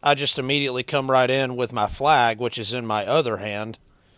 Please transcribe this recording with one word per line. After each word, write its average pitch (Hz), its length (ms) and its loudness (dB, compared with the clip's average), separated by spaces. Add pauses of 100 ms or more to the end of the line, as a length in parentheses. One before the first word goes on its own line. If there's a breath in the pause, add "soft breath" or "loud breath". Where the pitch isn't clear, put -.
I 143 100 4
just 139 240 0
immediately 131 460 -2
come 135 260 -2
right 127 180 6
in 131 280 0
with 120 180 -2
my 107 140 0
flag, 123 520 2
which 120 200 -4
is 107 120 -6
in 123 140 -6
my 107 180 -2
other 120 340 0
hand, 107 420 -8 (380 soft breath)